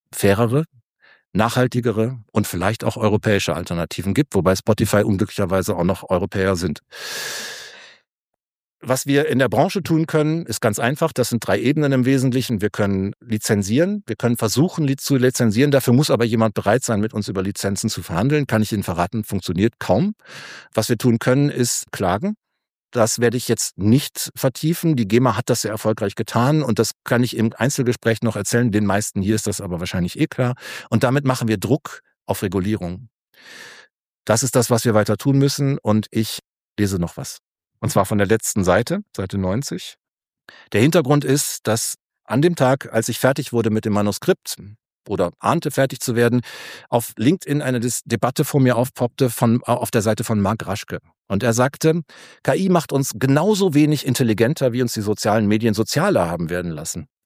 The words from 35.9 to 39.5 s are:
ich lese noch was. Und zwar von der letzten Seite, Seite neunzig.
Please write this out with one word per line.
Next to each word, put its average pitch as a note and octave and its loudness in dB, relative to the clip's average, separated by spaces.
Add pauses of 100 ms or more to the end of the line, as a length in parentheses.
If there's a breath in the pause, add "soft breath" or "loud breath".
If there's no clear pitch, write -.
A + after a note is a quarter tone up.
ich - -2 (400)
lese G2 0
noch E2+ -4
was. - -12 (420)
Und - -2
zwar G2 4
von G#2+ -2
der G2+ 2
letzten G#2+ 0
Seite, A#2+ 2 (120)
Seite G2+ -6
neunzig. G2+ -4 (800 loud breath)